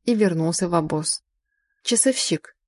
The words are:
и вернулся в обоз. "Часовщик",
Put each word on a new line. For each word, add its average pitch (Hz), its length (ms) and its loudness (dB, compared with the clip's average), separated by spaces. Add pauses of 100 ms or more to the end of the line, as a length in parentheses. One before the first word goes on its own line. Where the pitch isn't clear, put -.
и 247 100 2
вернулся 175 540 0
в 175 80 0
обоз. 156 480 -2 (600)
"Часовщик", - 720 0 (120)